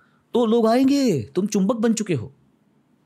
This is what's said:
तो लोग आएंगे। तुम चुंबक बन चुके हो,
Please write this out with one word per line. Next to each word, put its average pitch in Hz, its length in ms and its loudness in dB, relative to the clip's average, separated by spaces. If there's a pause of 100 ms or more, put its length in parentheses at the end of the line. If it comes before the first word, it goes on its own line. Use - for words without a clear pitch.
(340)
तो 240 120 2
लोग 220 200 2
आएंगे। 254 560 2
तुम 185 240 -4
चुंबक 202 300 0
बन 226 180 0
चुके 208 200 -4
हो, 113 200 -8 (720)